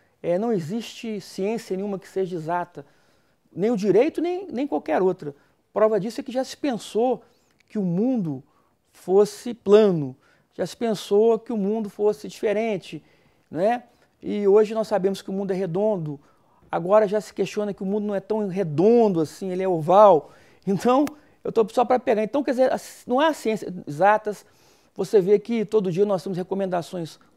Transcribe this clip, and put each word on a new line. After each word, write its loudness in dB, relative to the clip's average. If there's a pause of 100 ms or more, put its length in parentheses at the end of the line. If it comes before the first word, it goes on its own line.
(220)
É, -2
não -2
existe -6
ciência -6
nenhuma -6
que -20
seja -4
exata, -8 (640)
nem -2
o -2
direito, 2
nem, -4
nem -6
qualquer -2
outra. -2 (380)
Prova 2
disso -8
é -8
que -16
já -4
se -16
pensou -2 (460)
que -6
o -2
mundo -2 (480)
fosse 0
plano, 4 (380)
já -6
se -10
pensou 2
que -8
o -4
mundo -4
fosse -2
diferente, -4 (480)
né? -2 (440)
E -2
hoje 6
nós -4
sabemos -2
que -20
o -6
mundo -4
é -2
redondo, -4 (540)
agora 4
já -2
se -14
questiona -4
que -12
o -4
mundo -2
não -4
é -4
tão -4
redondo 4
assim, -6
ele -4
é -2
oval. 6 (360)
Então, 2 (400)
eu -6
tô 2
só 2
pra 2
pegar. 0
Então, -2
quer -2
dizer, 2
a -2
ci-, -20
não 0
há 2
ciências -4 (160)
exatas. 0 (480)
Você 2
vê 4
que -4
todo 0
dia 0
nós -2
temos -6
recomendações. -6 (160)